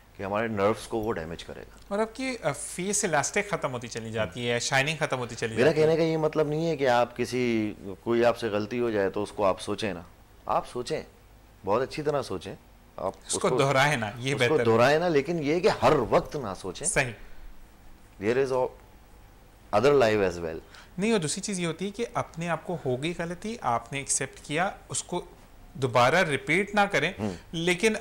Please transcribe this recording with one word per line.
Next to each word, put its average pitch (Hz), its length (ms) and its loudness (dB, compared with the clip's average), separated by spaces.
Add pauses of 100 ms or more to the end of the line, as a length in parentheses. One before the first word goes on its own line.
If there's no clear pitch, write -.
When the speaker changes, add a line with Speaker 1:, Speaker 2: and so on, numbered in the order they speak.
(160)
Speaker 1:
कि 98 60 -10
हमारे 104 260 -2
नर्व्स 107 380 2
को 117 120 -2
वो 110 140 -2
डैमेज 82 300 -6
करेगा। - 380 -16 (120)
Speaker 2:
और 202 80 -2
आपकी, 247 360 -4
अ, 151 160 -4
फेस 196 520 -4
इलास्टिक 175 460 0
ख़त्म 156 180 -4
होती 120 200 -8
चली 113 220 -8
जाती 110 360 -4
है, 120 140 2
शाइनिंग 143 380 0
ख़त्म 143 180 -2
होती 120 180 -6
चली 113 220 -4
Speaker 1:
मेरा 127 120 6
Speaker 2:
जाती 156 120 2
है। 156 60 6
Speaker 1:
कहने 160 100 4
का 160 60 2
ये 160 140 2
मतलब 156 340 2
नहीं 160 160 -2
है 160 100 0
कि 135 100 0
आप 120 300 4
किसी, 117 600 0 (280)
कोई 117 180 2
आपसे 117 260 2
गलती 104 300 -2
हो 120 120 0
जाए 98 200 2
तो 104 120 -4
उसको 101 200 -4
आप 92 160 4
सोचें 101 360 -4
ना, 85 120 -12 (420)
आप 165 160 0
सोचें, 123 400 -6 (600)
बहुत 107 180 2
अच्छी 131 200 -6
तरह 147 200 0
सोचें, 98 300 -8 (460)
आप 95 160 -4 (120)
Speaker 2:
उसको 185 220 0
Speaker 1:
उसको, - 20 2
Speaker 2:
दोहराएं 135 460 2
ना, 110 120 -2 (100)
ये 135 160 -2
Speaker 1:
उसको 127 40 -4
Speaker 2:
बेहतर 131 200 4
है। 120 60 2
Speaker 1:
दोहराएं 120 360 6
ना, 180 80 2
लेकिन 160 300 2
ये 147 160 2
है 180 60 2
कि 202 80 6
हर 139 260 4
वक्त 135 420 2
ना 107 180 -6
सोचें। 92 320 -8
Speaker 2:
सही। 127 260 0 (1080)
Speaker 1:
There 123 240 2
is 127 120 0
a 127 100 2 (1080)
other 135 280 6
life 107 280 4
as 87 80 -6
well। 82 220 -6 (380)
Speaker 2:
नहीं, 220 140 0
और 220 60 4
दूसरी 156 220 -4
चीज़ 190 200 -4
ये 175 60 -2
होती 165 180 -4
है 202 60 -4
कि 233 140 -6
अपने 160 440 -6
आप 160 160 -2
को 180 100 -4
हो 135 220 -2
गई 160 180 -4
गलती, 175 480 -8
आपने 127 380 -2
एक्सेप्ट - 460 -4
किया, 170 320 -2 (120)
उसको - 340 -6 (520)
दोबारा 127 440 4
रिपीट 165 540 0
ना 202 120 4
करें, 165 320 0
Speaker 1:
हम्म। 101 160 -4 (200)
Speaker 2:
लेकिन 175 460 0